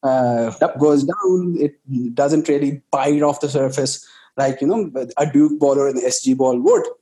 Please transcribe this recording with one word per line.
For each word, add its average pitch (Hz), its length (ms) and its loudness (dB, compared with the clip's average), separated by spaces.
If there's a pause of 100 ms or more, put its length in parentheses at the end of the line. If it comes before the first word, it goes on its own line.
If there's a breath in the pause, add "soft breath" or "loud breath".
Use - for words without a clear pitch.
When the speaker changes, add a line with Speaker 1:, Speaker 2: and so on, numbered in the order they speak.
Speaker 1:
uh, 120 580 0
Speaker 2:
Yep. - 180 -2
Speaker 1:
goes 147 260 4
down, 180 540 0
it 147 160 -2 (400)
doesn't 147 340 0
really 143 420 -2
bite 143 320 0
off 147 180 0
the 147 80 -4
surface 135 580 -4 (300 loud breath)
like, 135 240 -2
you 139 60 -2
know, 190 240 -2 (260)
a 147 140 0
Duke 147 300 4
ball 139 180 4
or 139 100 2
an 127 160 -2
S 127 180 -2
G 131 120 2
ball 131 240 0
would. 349 240 4 (200)